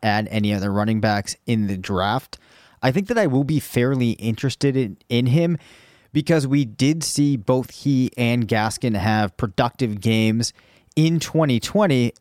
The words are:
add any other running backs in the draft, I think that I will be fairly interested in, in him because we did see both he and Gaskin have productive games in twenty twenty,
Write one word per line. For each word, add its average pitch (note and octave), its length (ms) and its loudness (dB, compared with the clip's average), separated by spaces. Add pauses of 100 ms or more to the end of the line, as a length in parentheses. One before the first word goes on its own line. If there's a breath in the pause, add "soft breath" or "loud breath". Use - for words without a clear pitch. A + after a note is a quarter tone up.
add G#2+ 260 0
any G#2 240 0
other G2 180 -2
running G#2 300 0
backs G#2 340 -2 (120)
in A2 180 0
the G2 120 -4
draft, G2 600 -4 (460 soft breath)
I C3 80 2
think F#3+ 160 -2
that A#3 100 -2
I G#3+ 80 4
will C3+ 180 2
be C#3+ 160 0
fairly B2 520 0
interested B2+ 680 -2
in, A2+ 200 -2 (120)
in B2 160 2
him E3 320 2 (560 soft breath)
because D3+ 320 2
we C#3 180 2
did C3+ 400 0
see C#3+ 340 0
both B2+ 340 -2
he C3 460 0
and A#2+ 300 0
Gaskin A2 480 0
have G#2+ 400 0
productive A#2 640 -2
games A2+ 540 0 (420 soft breath)
in D#3+ 240 2
twenty D3 400 0
twenty, C3+ 600 0